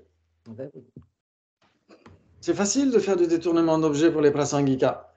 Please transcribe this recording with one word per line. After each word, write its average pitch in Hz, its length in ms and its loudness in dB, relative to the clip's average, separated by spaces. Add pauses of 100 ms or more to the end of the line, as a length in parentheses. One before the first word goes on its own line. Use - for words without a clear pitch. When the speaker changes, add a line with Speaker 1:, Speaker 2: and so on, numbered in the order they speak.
(500)
Speaker 1:
Ben 123 240 -16
oui. 82 100 -20 (1600)
Speaker 2:
C'est 170 120 -4
facile 226 380 0
de 220 80 4
faire 196 180 0
du 175 100 2
détournement 165 500 0
d'objets 156 340 2
pour 156 100 -2
les 147 100 4
Prasangika. 143 840 -2